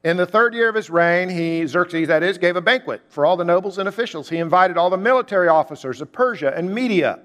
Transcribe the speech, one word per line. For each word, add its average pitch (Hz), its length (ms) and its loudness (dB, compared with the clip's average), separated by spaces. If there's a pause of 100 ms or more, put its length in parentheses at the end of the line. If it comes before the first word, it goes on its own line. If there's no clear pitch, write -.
In 170 160 0
the 180 80 2
third 226 260 2
year 233 160 0
of 220 60 -2
his 214 160 -4
reign, 170 400 2
he, 165 360 -2
Xerxes, 165 420 -2
that 160 140 2
is, 185 140 -2
gave 175 200 0
a 185 40 0
banquet 190 480 -2
for 147 160 -2
all 175 140 2
the 175 60 -4
nobles 185 340 0
and 196 100 -4
officials. 196 400 -8
He 165 80 -6
invited 175 400 2
all 175 140 2
the 185 80 0
military 208 500 0
officers 143 540 0
of 147 100 -14
Persia 180 420 -2
and 180 200 -4
Media. 190 500 0